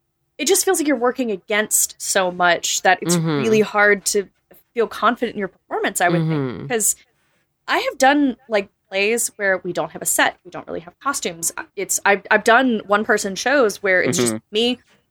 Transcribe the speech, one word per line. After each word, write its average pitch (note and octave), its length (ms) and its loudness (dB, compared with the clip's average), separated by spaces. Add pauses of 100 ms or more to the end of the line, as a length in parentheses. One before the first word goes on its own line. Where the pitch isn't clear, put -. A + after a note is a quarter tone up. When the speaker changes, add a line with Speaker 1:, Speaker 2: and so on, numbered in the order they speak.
(360)
Speaker 1:
it D4 100 -6
just F4+ 180 2
feels F#4 140 2
like D4+ 80 -2
you're C#4+ 100 2
working A#3+ 340 -2
against G#3 680 -2
so F#3 300 0
much F3 520 0
that F#3 200 4
it's F3 140 2
Speaker 2:
Mm-hmm. D#3+ 220 0
Speaker 1:
really A3 220 2
hard G#3 460 2
to G3 220 -2 (460)
feel A3+ 120 0
confident A3+ 480 -2
in - 40 -10
your G3 100 -4
performance, - 520 -6
I F3 80 4
would E3+ 120 2
Speaker 2:
Mm-hmm. D3 380 -2
Speaker 1:
think. C#3+ 120 -10
'Cause A3+ 260 -2 (680)
I C#4+ 120 -2
have A#4 200 -4
done, C#4 380 4 (120)
like, G3+ 200 -2 (200)
plays G#3 480 0
where F#3+ 220 0
we F3+ 140 -6
don't E3 200 -4
have F3+ 100 -14
a - 40 -8
set, - 380 0
we F3 60 -20
don't D3+ 160 -14
really F3 140 -10
have E3+ 200 -20
costumes. F3 560 -6
Uh, - 80 -10 (120)
it's, F#3 280 -4
I've, G3 260 2
I've G#3+ 140 2
done A#3 420 4
one-person G#3 500 0
shows B3+ 460 0
where F#3 200 2
it's B2+ 140 0
just A#2+ 180 0
Speaker 3:
Mm-hmm. A2 200 -10
Speaker 1:
me A#3+ 240 0 (320)